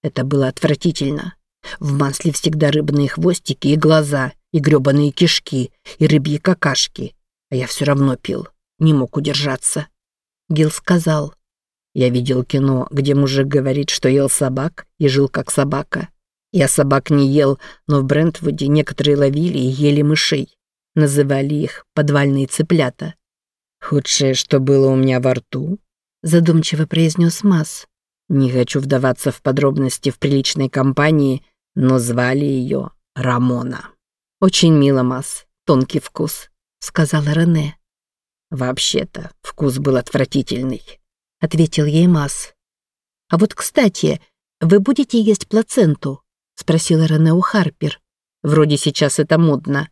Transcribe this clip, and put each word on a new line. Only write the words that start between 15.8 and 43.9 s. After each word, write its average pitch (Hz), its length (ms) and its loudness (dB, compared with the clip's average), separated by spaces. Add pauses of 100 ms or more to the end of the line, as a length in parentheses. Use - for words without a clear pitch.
Я 151 160 2
собак 139 440 0
не 143 180 4
ел, 139 320 2 (260)
но 143 140 0
в 135 40 -2
Брентвуде 151 640 -2
некоторые 147 500 0
ловили 143 420 0
и 127 100 0
ели 143 340 2
мышей. 147 540 -2 (380)
Называли 143 600 2
их - 400 -6
подвальные 143 520 0
цыплята». 156 680 -2 (680)
«Худшее, 139 540 -2
что - 240 0
было 135 320 4
у 131 60 2
меня 131 240 2
во 127 140 0
рту», 147 440 -8 (440)
задумчиво 160 640 2
произнес 165 580 0
Масс. 170 420 0 (420)
«Не 135 220 2
хочу 127 300 0
вдаваться 135 500 -2
в - 100 -12
подробности 139 680 -2
в - 80 -10
приличной 139 500 -2
компании, 139 760 0 (320)
но 131 240 2
звали 123 440 -2
ее 131 460 -4 (240)
Рамона». 123 760 -2 (500)
«Очень 175 340 4
мило, 139 300 4
Масс, 127 420 -8 (180)
тонкий 135 360 0
вкус», - 500 -10 (300)
сказала 151 520 -2
Рене. 160 460 0 (720)
«Вообще-то 131 800 -6 (120)
вкус 135 360 -4
был 139 180 0
отвратительный», 131 840 -4 (560)
ответил 160 480 0
ей 160 220 4
Масс. 147 460 -2 (760)
«А 170 100 0
вот, 202 160 2
кстати, 185 680 -2 (400)